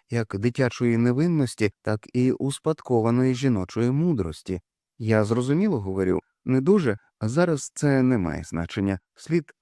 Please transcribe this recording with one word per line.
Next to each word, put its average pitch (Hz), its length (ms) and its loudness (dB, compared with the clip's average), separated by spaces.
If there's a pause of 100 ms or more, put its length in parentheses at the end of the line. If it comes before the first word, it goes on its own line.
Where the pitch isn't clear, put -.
(100)
як 113 280 -4
дитячої 120 580 0
невинності, 123 760 0 (100)
так 107 300 -4
і 127 200 2
успадкованої 127 1000 0
жіночої 120 560 -2
мудрості. 110 680 -2 (420)
Я 110 220 4
зрозуміло 131 560 0
говорю, 95 400 0 (240)
не 131 160 2
дуже, 143 380 2 (200)
а 107 100 -4
зараз 156 460 -2
це 139 280 2
не 127 160 2
має 82 260 -4
значення. 95 540 -4 (160)
Слід - 480 -4